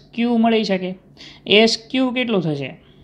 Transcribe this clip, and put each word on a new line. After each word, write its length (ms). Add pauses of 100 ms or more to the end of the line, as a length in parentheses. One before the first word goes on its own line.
(140)
ક્યુ 240
મળી 260
શકે. 320 (520)
એસ 300 (140)
ક્યુ 200
કેટલું 300
થશે? 300 (320)